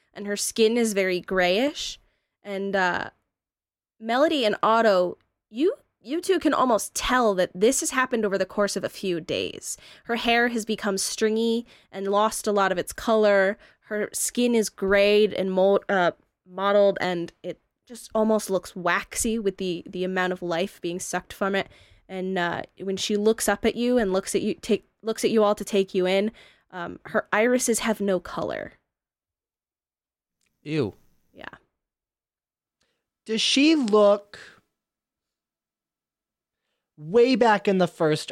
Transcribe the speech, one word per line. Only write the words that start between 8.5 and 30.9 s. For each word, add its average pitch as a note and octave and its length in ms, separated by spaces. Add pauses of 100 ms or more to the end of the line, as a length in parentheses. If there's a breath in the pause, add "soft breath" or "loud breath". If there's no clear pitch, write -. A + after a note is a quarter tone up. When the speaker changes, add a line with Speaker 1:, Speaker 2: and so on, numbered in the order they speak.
Speaker 1:
of F#3+ 80
a - 60
few F3 320
days. - 560 (280 loud breath)
Her A#3 100
hair A#3 320
has A#3 180
become G3 320
stringy A3+ 680 (240 soft breath)
and G3 160
lost G#3 400
a G#3+ 40
lot G3 200
of F3 80
its - 120
color. G#3 680 (220 soft breath)
Her G#3+ 320
skin A#3+ 420
is G#3+ 140
grayed G3+ 640
and F#3+ 200
mold, G3 380
uh, F3+ 240 (360)
mottled, G3 500
and F3 320 (120)
it F3+ 160 (280)
just - 280
almost A3 340
looks F#3 260
waxy G3 600
with G3 200
the, F3+ 300
the F#3 160
amount F#3 300
of F3+ 80
life F3 400
being F3 180
sucked - 320
from G3 220
it. G3 140 (420 soft breath)
And, F#3+ 260
uh, F3 280 (160)
when F#3+ 180
she G#3 180
looks G#3+ 320
up G#3 160
at A3 120
you B3 240
and G3 120
looks F#3+ 220
at - 80
you, G#3 140
take, - 320 (160)
looks A3 200
at A3+ 60
you A3 140
all G#3 100
to G#3 100
take G3 300
you F3+ 140
in, G3 240 (400 soft breath)
um, F3 340
her - 260
irises A#3+ 500
have A3 200
no G3 180
color. C2 540 (1900)
Speaker 2:
Ew. D3 320 (360)